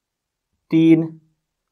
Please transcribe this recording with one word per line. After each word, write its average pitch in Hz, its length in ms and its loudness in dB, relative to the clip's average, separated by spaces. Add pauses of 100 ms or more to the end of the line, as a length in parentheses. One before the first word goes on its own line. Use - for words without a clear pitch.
(720)
तीन 160 480 0 (520)